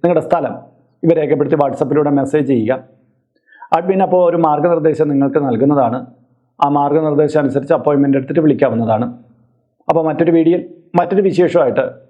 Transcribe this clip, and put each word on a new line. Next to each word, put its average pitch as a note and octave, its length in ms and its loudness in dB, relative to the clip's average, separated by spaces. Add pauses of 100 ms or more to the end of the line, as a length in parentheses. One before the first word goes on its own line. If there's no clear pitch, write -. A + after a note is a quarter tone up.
നിങ്ങളുടെ E3+ 240 0
സ്ഥലം C#3 280 -2 (500)
ഇവ E3 140 2
രേഖപ്പെടുത്തി D3 440 0
WhatsApp-ിലൂടെ C#3+ 560 0
മെസ്സേജ് C#3 320 -2
ചെയ്യുക. A#2 220 0 (1040)
അഡ്മിൻ F#3 300 0
അപ്പോൾ F3+ 240 2
ഒരു E3+ 160 -2
മാർഗ്ഗനിർദ്ദേശം D#3 680 0
നിങ്ങൾക്ക് C#3 340 0
നൽകുന്നതാണ്. B2+ 520 0 (640)
ആ C#3+ 40 0
മാർഗ്ഗനിർദ്ദേശം D3 760 0
അനുസരിച്ച് C#3 360 -2
അപ്പോയിൻമെന്റ് C#3 400 0
എടുത്തിട്ട് D3 280 -2
വിളിക്കാവുന്നതാണ്. A#2+ 600 0 (840)
അപ്പോൾ D#3+ 200 0
മറ്റൊരു E3 280 0
വീഡിയോയിൽ E3 260 2 (360)
മറ്റൊരു F#3+ 240 0
വിശേഷമായിട്ട് D#3 640 2 (260)